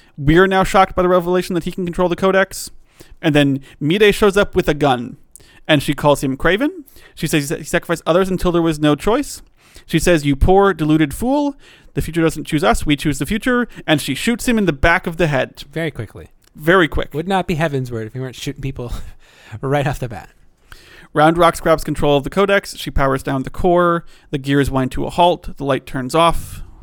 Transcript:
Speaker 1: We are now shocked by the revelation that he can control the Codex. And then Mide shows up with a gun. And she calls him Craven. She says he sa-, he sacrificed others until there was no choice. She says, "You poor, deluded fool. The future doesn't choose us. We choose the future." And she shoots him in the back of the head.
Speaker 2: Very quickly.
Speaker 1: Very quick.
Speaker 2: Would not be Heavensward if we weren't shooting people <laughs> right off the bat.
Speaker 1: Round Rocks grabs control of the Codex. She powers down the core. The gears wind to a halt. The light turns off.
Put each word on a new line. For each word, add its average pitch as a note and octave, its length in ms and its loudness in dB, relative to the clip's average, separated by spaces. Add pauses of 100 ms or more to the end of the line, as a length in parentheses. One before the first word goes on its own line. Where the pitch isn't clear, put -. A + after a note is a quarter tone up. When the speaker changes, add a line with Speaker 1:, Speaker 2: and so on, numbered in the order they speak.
(160)
Speaker 1:
We D3+ 220 4
are F#3+ 100 6
now F#3+ 160 2
shocked F#3+ 320 2
by F#3 60 0
the F3+ 80 2
revelation F3+ 440 0
that D#3+ 100 -2
he F3 80 -4
can F#3 120 -6
control F3 240 -2
the E3+ 80 -2
Codex. F#3+ 540 0 (520)
And D3+ 120 2
then C#3 260 2 (200)
Mide G3 340 4
shows G3 220 2
up G3+ 180 0
with F3+ 140 0
a D3+ 60 2
gun. C3+ 420 -2 (500)
And D3+ 160 2
she D3 120 -2
calls D3 280 2
him C3+ 140 -2
Craven. C#4 480 -2 (300)
She - 120 -8
says D3+ 180 0
he - 20 -10
sa-, D3 100 -6
he - 80 -10
sacrificed E3+ 420 -4
others F#3 220 2
until F3+ 240 -2
there E3+ 100 2
was D#3+ 160 0
no D3+ 160 2
choice. B3 460 -2 (460)
She E3+ 120 0
says, D#3+ 280 2
"You C#3 100 2
poor, F#3+ 380 4
deluded D#3 400 0
fool. C#4+ 420 -2 (380)
The C#3 80 -4
future E3 200 -4
doesn't D#3 220 -2
choose D3+ 180 -2
us. A3 240 0
We D3 80 2
choose C#3 240 -4
the C#3+ 80 -2
future." A#3+ 420 -2 (180)
And D3+ 160 2
she C3+ 120 -4
shoots - 320 -4
him A#3 120 2
in G3+ 80 0
the E3 60 0
back E3+ 340 2
of E3 100 -8
the F3 120 2
head. B2+ 420 -4
Speaker 2:
Very D#3+ 200 -6
quickly. G#2+ 380 -14 (260)
Speaker 1:
Very D#3+ 340 2
quick. - 260 -6
Speaker 2:
Would E3 120 -6
not F#3+ 200 -2
be F3 100 -4
Heavensward C3 500 -4
if G#2+ 80 -16
we C3 60 -8
weren't C3 160 -10
shooting - 260 -10
people B2+ 300 -8 (340)
<laughs> - 360 -18
right C#3+ 240 0
off C3+ 120 -4
the B2+ 100 -8
bat. G2+ 200 -14 (840)
Speaker 1:
Round E3 240 4
Rocks E3+ 220 4
grabs D#3+ 240 2
control D3 340 0
of C3 60 -2
the B2+ 60 -8
Codex. G3 460 0
She - 140 -10
powers C3+ 320 0
down C3 220 -4
the - 60 -12
core. F3 540 2 (260)
The C#3+ 80 -4
gears C#3 320 0
wind C3 220 -2
to C#3 140 -4
a A#2+ 40 -6
halt. - 460 0
The C#3+ 80 -8
light C#3 220 -2
turns C3 280 -8
off. - 480 0 (200)